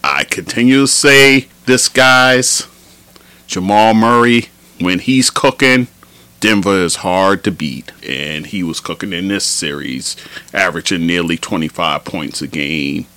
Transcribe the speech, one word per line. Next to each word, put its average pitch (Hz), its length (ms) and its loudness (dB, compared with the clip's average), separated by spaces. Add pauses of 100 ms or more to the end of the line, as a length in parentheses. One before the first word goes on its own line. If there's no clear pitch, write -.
I 71 220 -2
continue 123 560 0
to 139 60 2
say 139 600 4 (180)
this, 127 220 2
guys. 127 800 2 (800)
Jamal 104 460 2
Murray, 117 540 4 (340)
when 90 180 0
he's 127 300 0
cooking, 127 580 2 (540)
Denver 101 340 2
is 87 220 0
hard 95 480 0
to 104 60 0
beat. 73 420 -10 (120)
And 76 420 -8
he 95 160 -6
was 82 180 -6
cooking 92 320 -10
in 92 160 -6
this 98 160 -4
series, 71 720 -8 (360)
averaging 85 540 -2
nearly 85 300 -2
twenty-five 80 680 -6
points - 380 -10
a 73 60 -10
game 71 580 -6 (120)